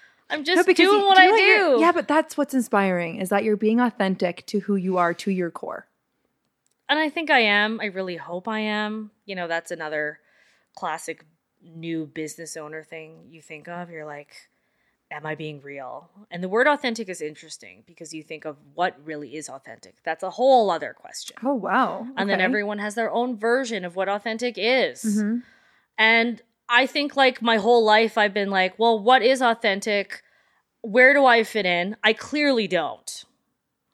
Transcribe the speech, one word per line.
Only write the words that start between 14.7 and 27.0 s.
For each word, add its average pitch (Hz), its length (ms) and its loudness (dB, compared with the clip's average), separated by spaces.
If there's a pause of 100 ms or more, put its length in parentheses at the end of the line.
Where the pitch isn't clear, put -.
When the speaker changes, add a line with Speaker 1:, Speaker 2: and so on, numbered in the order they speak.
Speaker 1:
"Am 151 160 -12
I 156 80 -6
being 151 260 -12
real?" 139 480 -16 (220)
And 175 140 -10
the 185 40 -6
word 233 200 0
authentic 247 400 -4
is 180 120 -12
interesting, 147 680 -16
because 160 280 -20
you 156 80 -14
think 151 220 -18
of 151 120 -12 (180)
what 175 300 -4
really 147 320 -12
is 156 120 -12
authentic. 120 560 -20
That's 160 180 -6
a 190 80 -8
whole 240 400 4
other 151 240 -4
question. - 480 -18
Speaker 2:
Oh, 269 120 -2
wow. 208 520 -2 (100)
Speaker 1:
And 202 140 -4
then 196 80 0
Speaker 2:
Okay. 185 60 0
Speaker 1:
everyone 208 340 -4
has 208 160 -8
their 226 160 -4
own 240 260 -4
version 226 480 -2
of 175 120 -10
what 190 120 -2
authentic 220 480 -6
is. 202 460 0
Speaker 2:
Mm-hmm. 214 360 0 (600)
Speaker 1:
And 226 440 2 (260)
I 247 180 4
think, 285 300 -6